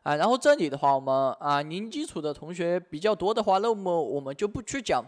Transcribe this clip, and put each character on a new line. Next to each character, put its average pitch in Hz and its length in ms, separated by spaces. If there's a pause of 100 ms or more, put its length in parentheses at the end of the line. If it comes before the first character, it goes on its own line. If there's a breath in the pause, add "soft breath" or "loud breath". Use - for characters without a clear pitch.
啊， 147 140
然 165 120
后 247 80
这 285 200
里 170 120
的 135 80
话， 139 200
我 135 40
们， 135 340
啊， 143 280
零 180 300
基 294 120
础 - 160
的 151 140
同 151 180
学 175 280
比 156 200
较 208 140
多 190 180
的 226 120
话， 190 160
那 226 160
么 180 260
我 135 180
们 139 160
就 208 120
不 226 160
去 277 180
讲 127 260